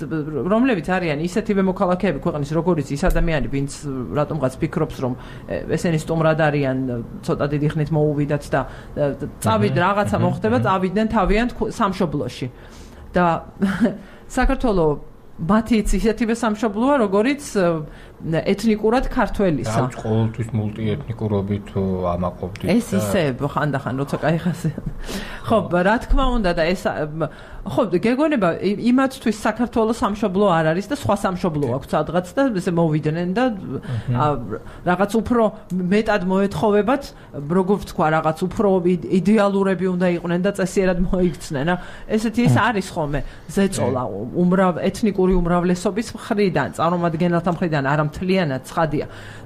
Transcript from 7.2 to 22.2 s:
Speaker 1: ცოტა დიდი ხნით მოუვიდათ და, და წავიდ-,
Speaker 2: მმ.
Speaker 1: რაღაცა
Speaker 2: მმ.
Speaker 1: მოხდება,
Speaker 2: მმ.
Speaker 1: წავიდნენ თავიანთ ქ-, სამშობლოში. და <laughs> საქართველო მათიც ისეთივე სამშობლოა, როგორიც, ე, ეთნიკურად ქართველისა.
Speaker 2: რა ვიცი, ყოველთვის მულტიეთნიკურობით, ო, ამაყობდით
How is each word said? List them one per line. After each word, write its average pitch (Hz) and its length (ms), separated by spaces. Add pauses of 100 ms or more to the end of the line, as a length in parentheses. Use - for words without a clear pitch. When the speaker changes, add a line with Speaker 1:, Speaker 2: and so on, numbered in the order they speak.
Speaker 1:
ცოტა 151 240
დიდი 147 240
ხნით 151 240
მოუვიდათ 147 560
და, 143 80 (300)
და - 140 (340)
წავიდ-, 214 340
Speaker 2:
მმ. 175 160
Speaker 1:
რაღაცა - 300
Speaker 2:
მმ. 170 80
Speaker 1:
მოხდება, 220 320
Speaker 2:
მმ. 233 100
Speaker 1:
წავიდნენ 190 400
თავიანთ 214 480
ქ-, - 160
სამშობლოში. 151 720 (640)
და 180 160 (600)
<laughs> - 520
საქართველო 247 500 (460)
მათიც 214 640
ისეთივე 214 400
სამშობლოა, 226 640
როგორიც, 214 400 (140)
ე, 180 120 (540)
ეთნიკურად 214 880
ქართველისა. 170 640
Speaker 2:
რა 127 140
ვიცი, 123 100
ყოველთვის 113 540
მულტიეთნიკურობით, 104 1200
ო, 98 120 (220)
ამაყობდით 90 640